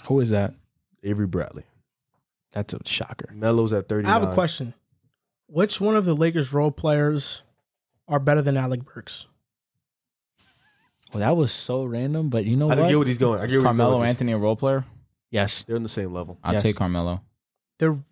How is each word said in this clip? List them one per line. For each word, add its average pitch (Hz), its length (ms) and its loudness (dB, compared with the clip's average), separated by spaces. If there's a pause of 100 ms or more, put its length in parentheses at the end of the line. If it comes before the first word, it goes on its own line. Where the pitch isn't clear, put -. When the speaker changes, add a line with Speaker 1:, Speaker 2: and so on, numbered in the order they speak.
Speaker 1:
Who 135 140 2
is 113 100 0
that? 101 240 0 (480)
Speaker 2:
Avery 101 240 -2
Bradley. 85 360 -6 (880)
Speaker 1:
That's 104 200 -6
a - 120 -10
shocker. - 500 -8
Speaker 2:
Melo's 113 380 2
at 98 140 -2
thirty-nine. 107 240 0
Speaker 3:
I 226 80 4
have 196 100 2
a 185 40 -4
question. 160 400 -2 (720)
Which 180 340 0
one 214 160 2
of 208 100 2
the 165 100 2
Lakers 160 380 0
role 147 180 2
players 147 720 0 (640)
are 143 120 0
better 147 220 4
than 139 160 2
Alec 127 260 -2
Burks? - 440 -14 (1900)
Speaker 1:
Well, 107 80 -4
that 151 160 2
was 143 140 2
so 127 320 -4
random, 135 460 -2
but 113 160 0
you 113 100 2
know 151 160 2
Speaker 2:
I 139 40 4
Speaker 1:
what? 139 140 4
Speaker 2:
get 147 80 4
what 143 100 2
he's 123 120 0
going. 117 200 2
I 95 40 -4
get 117 80 -2
Speaker 4:
Is 135 60 2
Speaker 2:
where 131 40 4
he's 127 60 4
Speaker 4:
Carmelo 120 240 4
Speaker 2:
going 127 100 2
with 117 60 2
this. 123 80 0
Speaker 4:
Anthony 120 160 -2
a 110 60 0
role 107 180 2
player? 135 280 0 (460)
Speaker 1:
Yes. 101 340 -2
Speaker 2:
They're 113 120 -6
on 117 80 -4
the 107 60 -8
same 95 220 -6
level. 87 320 -10
Speaker 4:
I'll 87 100 0
Speaker 1:
Yes. 104 100 2
Speaker 4:
take 110 120 2
Carmelo. 87 460 -2 (580)
Speaker 3:
They're 160 180 2 (140)